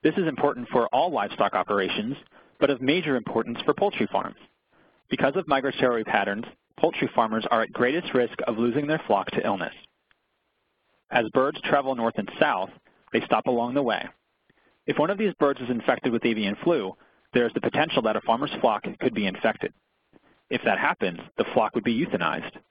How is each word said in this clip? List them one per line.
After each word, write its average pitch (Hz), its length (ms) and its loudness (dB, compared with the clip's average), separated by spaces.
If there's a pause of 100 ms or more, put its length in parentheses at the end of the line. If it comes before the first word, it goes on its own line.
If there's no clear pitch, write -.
This 156 140 4
is 180 120 2
important 127 400 -2
for 117 200 2
all 160 220 2
livestock 104 440 0
operations, 104 600 0 (440)
but 139 100 4
of 127 100 -2
major 147 360 0
importance 113 480 -4
for 151 100 2
poultry 196 380 0
farms. - 240 -4 (760)
Because 135 260 0
of 180 120 -4
migratory 127 560 2
patterns, 101 400 0 (340)
poultry - 360 0
farmers 110 360 0
are 113 120 2
at 123 100 -6
greatest 139 420 0
risk 123 320 2
of 113 100 -2
losing 120 300 0
their 156 200 -2
flock 98 260 2
to - 120 -2
illness. 98 300 -4 (1400)
As 113 240 0
birds 135 300 2
travel 135 300 0
north 117 220 0
and 101 220 -4
south, 107 320 0 (420)
they 113 100 4
stop 110 240 0
along 120 280 0
the 143 80 2
way. 113 240 0 (800)
If - 120 -2
one 156 120 2
of 202 80 -2
these 202 200 0
birds 139 220 2
is 123 100 -6
infected 120 420 0
with 113 120 0
avian 107 400 0
flu, 120 300 2 (380)
there 120 140 4
is 113 60 -2
the - 80 -2
potential 147 420 0
that 107 140 2
a 101 60 -2
farmer's 127 380 0
flock 107 240 2 (160)
could 120 140 0
be 104 120 0
infected. - 460 -2 (760)
If - 160 -2
that 98 140 2
happens, 92 420 -2 (160)
the 104 80 2 (100)
flock 110 200 2
would 113 100 -2
be 120 200 0
euthanized. 85 480 -2 (180)